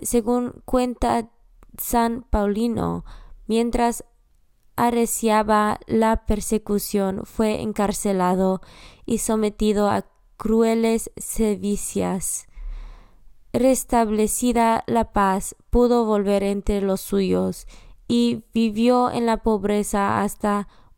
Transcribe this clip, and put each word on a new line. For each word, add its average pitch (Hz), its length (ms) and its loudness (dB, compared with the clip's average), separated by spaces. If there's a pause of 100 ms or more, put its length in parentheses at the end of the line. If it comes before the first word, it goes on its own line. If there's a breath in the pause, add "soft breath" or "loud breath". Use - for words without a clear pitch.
según 240 600 -2
cuenta 240 640 0 (480)
San 233 540 -2
Paulino, 202 760 -2 (440 soft breath)
mientras 233 560 0 (720)
arreciaba 220 1120 2
la 220 360 2
persecución, 208 1000 -2
fue 214 380 -2
encarcelado 190 1000 0 (440 loud breath)
y 226 140 -2
sometido 214 720 0
a 196 160 -2 (320)
crueles 226 760 0
sevicias. 196 1300 -4 (1080 soft breath)
Restablecida 226 1300 2
la 226 280 -2
paz, 196 420 0 (140)
pudo 240 340 4
volver 202 380 2
entre 202 400 -2
los 196 180 0
suyos 185 680 -2 (400 soft breath)
y 240 460 0
vivió 233 580 2
en 233 140 -2
la 226 140 0
pobreza 208 800 0
hasta 202 480 -2 (300 soft breath)